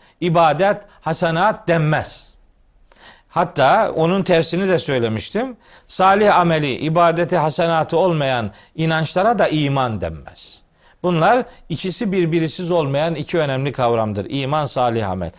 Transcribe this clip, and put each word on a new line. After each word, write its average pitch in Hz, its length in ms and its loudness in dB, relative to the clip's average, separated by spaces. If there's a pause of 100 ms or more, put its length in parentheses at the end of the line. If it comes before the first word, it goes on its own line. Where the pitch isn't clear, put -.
(220)
ibadet, 170 640 2 (180)
hasenat 165 680 -2
denmez. 156 680 -2 (960)
Hatta 170 680 2
onun 175 280 0
tersini 175 460 0
de 170 100 2
söylemiştim. 131 800 -4 (300)
Salih 196 520 4
ameli, 160 320 2
ibadeti, 170 680 0
hasenatı 160 600 0
olmayan 139 540 0 (240)
inançlara 160 640 0
da 170 80 2
iman 139 540 0
denmez. - 600 -12 (420)
Bunlar 180 420 2 (240)
ikisi 185 420 -4
birbirisiz 170 600 -2
olmayan 156 440 0
iki 147 220 -4
önemli 139 340 -2
kavramdır. 113 580 0
İman, 139 360 -2
salih 117 440 -2
amel. 92 300 -6